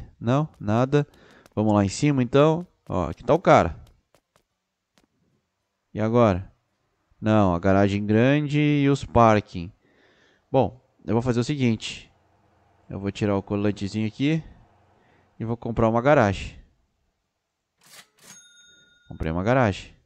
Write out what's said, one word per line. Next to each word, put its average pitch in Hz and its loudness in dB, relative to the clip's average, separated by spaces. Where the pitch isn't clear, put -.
Não, 135 -2
nada. 131 0
Vamos 107 0
lá 104 4
em 98 2
cima, 139 0
então. 156 2
Ó, 92 -4
aqui - -12
tá - 2
o 165 4
cara. 113 4
E 107 -8
agora? 110 2
Não, 107 2
a 85 -2
garagem 98 2
grande 139 0
e 147 2
os 139 0
parking. 107 2
Bom, 123 -2
eu 101 -4
vou 117 -2
fazer 120 -2
o 117 -2
seguinte. 127 -6
Eu 98 -12
vou 98 -6
tirar 101 -2
o 95 -4
colantezinho 104 -4
aqui. 147 -4
E 113 -10
vou 117 -6
comprar 117 -2
uma 117 0
garagem. 123 0
Comprei 80 -6
uma 87 -4
garagem. 117 -2